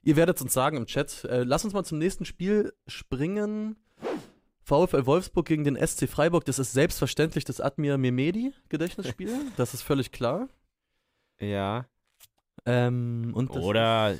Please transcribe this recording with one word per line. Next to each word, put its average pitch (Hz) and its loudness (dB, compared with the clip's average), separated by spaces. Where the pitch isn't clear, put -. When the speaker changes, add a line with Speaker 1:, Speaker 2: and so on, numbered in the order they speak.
Speaker 1:
Ihr 147 6
werdet 165 4
uns 127 -2
sagen 143 2
im 113 -4
Chat. - -4
Äh, 123 0
lass 131 2
uns 208 -4
mal 196 -2
zum 156 -6
nächsten 180 -2
Spiel 208 0
springen. 208 -4
V 147 4
F 180 0
L 139 4
Wolfsburg 170 2
gegen 156 0
den 143 2
S - 0
C - 0
Freiburg. 165 2
Das 135 -2
ist 131 -2
selbstverständlich 147 2
das - -8
Admir 143 0
Mehmedi 143 0
Gedächtnisspiel. 175 -6
Speaker 2:
<laughs> 262 -6
Speaker 1:
Das 123 0
ist 127 -8
völlig 139 0
klar. 160 -4
Speaker 2:
Ja. 101 -4
Speaker 1:
Ähm, 120 0
und 127 -2
das - -2
Speaker 2:
Oder 110 4